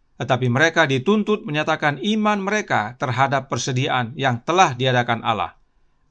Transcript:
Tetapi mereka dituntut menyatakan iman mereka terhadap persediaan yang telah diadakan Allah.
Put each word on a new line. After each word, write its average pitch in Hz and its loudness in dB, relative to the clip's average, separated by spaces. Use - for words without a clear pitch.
Tetapi 127 0
mereka 160 4
dituntut 202 2
menyatakan 151 -2
iman 214 0
mereka 147 -2
terhadap 135 -2
persediaan 131 -2
yang 127 0
telah 160 2
diadakan 120 0
Allah. 98 -2